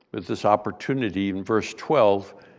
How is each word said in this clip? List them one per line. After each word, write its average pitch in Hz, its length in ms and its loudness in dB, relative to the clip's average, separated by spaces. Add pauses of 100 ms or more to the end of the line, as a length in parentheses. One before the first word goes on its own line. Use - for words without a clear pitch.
(120)
with 101 160 -10
this - 180 -4
opportunity. 104 800 0
In 95 160 -4
verse 107 300 -2
twelve, 104 600 2 (260)